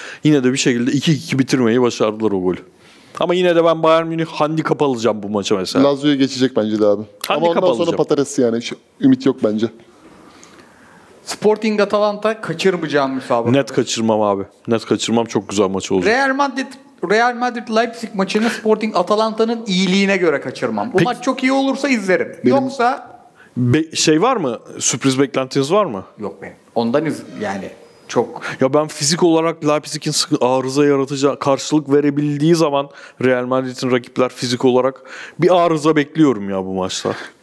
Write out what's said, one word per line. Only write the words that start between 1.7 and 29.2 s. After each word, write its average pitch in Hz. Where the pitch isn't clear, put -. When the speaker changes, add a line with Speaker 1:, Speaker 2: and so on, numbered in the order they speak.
Speaker 1:
başardılar 110
o 95
golü. 90
Ama 170
yine 180
de 165
ben 165
Bayern 160
Münih 165
handikap 156
alacağım 113
bu 101
maça 104
mesela. 135
Speaker 2:
Lazio'yu 143
geçecek 127
bence 107
de 104
abi. 104
Ama 170
Speaker 1:
Handikap 170
Speaker 2:
ondan 180
sonra 170
Speaker 1:
alacağım. 170
Speaker 2:
patates 143
yani. 117
Şu, 117
ümit 131
yok 135
bence. 107
Speaker 3:
Sporting 214
Atalanta 208
kaçırmayacağım 156
müsabaka. 120
Speaker 1:
Net 139
kaçırmam 113
abi. 101
Net 113
kaçırmam. 113
Çok 107
güzel 98
maç 95
olacak. 95
Speaker 3:
Real 269
Madrid, 269
Real 233
Madrid 233
Leipzig 233
maçını 214
Sporting 214
Atalanta'nın 220
iyiliğine 190
göre 156
kaçırmam. 113
Bu -
Speaker 1:
Peki 247
Speaker 3:
maç 240
çok 269
iyi 262
olursa 269
izlerim. 190
Speaker 2:
Benim 254
Speaker 3:
Yoksa 254
Speaker 1:
Be-, 147
şey 156
var 247
mı? 127
Sürpriz 131
beklentiniz 135
var 202
mı? 101
Speaker 3:
Yok 101
benim. 90
Ondan 117
iz-, 127
yani -
çok -
Speaker 1:
Ya 131
ben 151
fizik 151